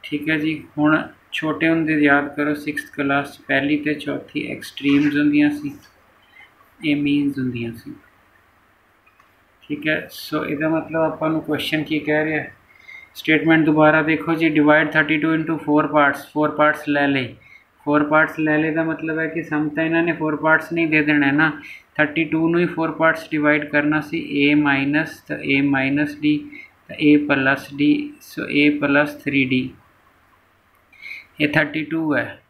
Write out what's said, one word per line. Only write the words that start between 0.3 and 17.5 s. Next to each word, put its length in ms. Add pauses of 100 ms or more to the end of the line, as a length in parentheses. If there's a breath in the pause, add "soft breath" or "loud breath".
ਜੀ, 140 (260)
ਹੁਣ 180 (360)
ਛੋਟੇ 360
ਹੁੰਦੇ 320
ਯਾਦ 340
ਕਰੋ, 200
ਸਿਕਸਥ 400
ਕਲਾਸ 380
'ਚ 140
ਪਹਿਲੀ 360
ਤੇ 120
ਚੌਥੀ 580
ਐਕਸਟ੍ਰੀਮਸ 640
ਹੁੰਦੀਆਂ 340
ਸੀ, 220 (1080 soft breath)
ਇਹ 160
ਮੀਨਸ 420
ਹੁੰਦੀਆਂ 360
ਸੀ। 180 (1700)
ਠੀਕ 260
ਹੈ, 220
ਸੋ 340
ਇਹਦਾ 240
ਮਤਲਬ 340
ਆਪਾਂ 280
ਨੂੰ 120
ਕੁਐਸਚਨ 400
ਕੀ 180
ਕਹਿ 240
ਰਿਹਾ 160
ਹੈ? 120 (640 loud breath)
ਸਟੇਟਮੈਂਟ 520
ਦੁਬਾਰਾ 360
ਦੇਖੋ 320
ਜੀ, 240
divide 360
thirty-two 440
into 260
four 180 (120)
parts, 280 (120)
four 140 (120)
parts 280
ਲੈ 180
ਲਏ। 280 (520 soft breath)